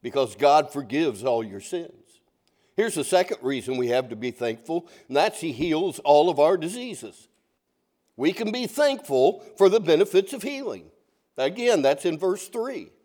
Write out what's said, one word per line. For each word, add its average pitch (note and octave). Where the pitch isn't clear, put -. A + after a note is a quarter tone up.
because B2
God D3
forgives C3+
all A#2
your G2+
sins. E3+
Here's G#3+
the D3+
second F#3
reason B2+
we B2
have B2
to A2+
be A#2+
thankful, A#2+
and C3
that's F#3+
he E3
heals D#3+
all D3
of C#3+
our D#3+
diseases. F3+
We D3+
can A3
be B3
thankful G#3+
for F#3+
the G#3+
benefits F#3+
of A3+
healing. G#3+
Again, G#3
that's C#3+
in E3
verse F#3+
three. A#3